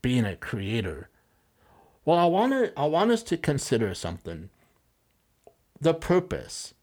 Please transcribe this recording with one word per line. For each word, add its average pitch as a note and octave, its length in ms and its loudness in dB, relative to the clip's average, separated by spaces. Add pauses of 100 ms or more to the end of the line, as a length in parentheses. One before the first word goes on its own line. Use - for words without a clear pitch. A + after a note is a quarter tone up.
being B2 240 2
a F#2 100 -4
creator? G2 720 -6 (960)
Well, - 140 4
I F3 80 4
wanna, A#3 500 2
I C#3 80 0
want E3+ 260 2
us A3+ 120 2
to E3 160 -2
consider A2+ 560 0
something. E2+ 560 -10 (1300)
The D#3+ 140 2
purpose. F3 880 -2